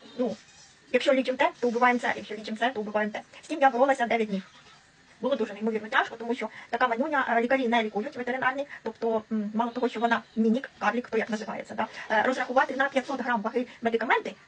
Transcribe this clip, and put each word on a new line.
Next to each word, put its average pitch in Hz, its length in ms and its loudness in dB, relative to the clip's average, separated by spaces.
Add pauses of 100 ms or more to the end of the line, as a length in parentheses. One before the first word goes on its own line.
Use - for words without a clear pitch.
(180)
Ну, 233 180 -2 (560)
якщо 247 220 4
лічимо 254 240 2
те, 320 220 4
то 240 100 2
вбиваємо 247 300 4
це, 240 160 -2
якщо 208 200 -8
лічимо 214 220 -8
це, 233 120 0
то 240 120 -4
вбиваємо 214 320 -2
те. - 80 -8 (220)
З - 40 -20
тим 311 140 -2
я 277 80 8
боролася 254 380 4
дев'ять 220 220 0
днів. 190 140 -4 (800)
Було 262 140 0
дуже 208 180 -4
неймовірно 214 360 -4
тяжко, 262 260 0
тому 233 200 -4
що 214 140 -6 (200)
така 233 180 2
манюня, 262 420 0
е, 233 120 4
лікарі 247 260 2
не 233 160 2
лікують, 214 340 -4
ветеринарні, 262 500 -2 (160)
тобто, 226 480 -2
м, 214 220 -4
мало 233 180 0
того, 247 180 -2
що 226 100 -6
вона 226 220 2 (140)
мінік, 226 440 2
карлік, 233 300 -2
то 226 80 0
як 214 120 0
називається, 214 460 -6
да? 220 120 -2 (240)
Е, 214 120 4
розрахувати 262 520 2
на 277 140 2
п'ятсот 262 320 -2
грам 240 200 0
ваги 226 260 -2 (140)
медикаменти, 226 540 0 (120)